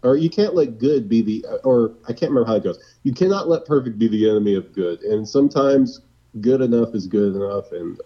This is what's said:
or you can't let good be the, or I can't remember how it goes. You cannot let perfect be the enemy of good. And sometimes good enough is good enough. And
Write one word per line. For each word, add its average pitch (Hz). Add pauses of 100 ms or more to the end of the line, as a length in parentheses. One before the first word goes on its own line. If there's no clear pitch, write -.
or 131
you 165
can't 208
let 123
good 131
be 113
the, 110 (180)
or 120 (120)
I 123
can't 151
remember 123
how 110
it 101
goes. - (240)
You 131
cannot 185
let 165
perfect 127
be 113
the 107
enemy 104
of -
good. 87
And 107
sometimes 139 (380)
good 131
enough 117
is 95
good 101
enough. 98
And 85